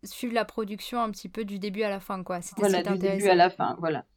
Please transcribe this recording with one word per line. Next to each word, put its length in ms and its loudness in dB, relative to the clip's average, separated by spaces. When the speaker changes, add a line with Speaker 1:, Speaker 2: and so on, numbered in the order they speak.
Speaker 1:
Suivre 320 -8
la 100 2
production 540 -8
un 120 -2
petit 180 -12
peu 160 -8
du 140 -8
début 240 -4
à 60 0
la 120 -4
fin, 220 -8
quoi. 180 -6
C'était 200 -6
Speaker 2:
Voilà, 180 4
Speaker 1:
ce 40 -2
qui 60 -4
Speaker 2:
du 60 2
début 100 -4
Speaker 1:
t'intéressait. 240 2
Speaker 2:
à 60 10
la 140 8
fin, 300 -2
voilà. 260 -4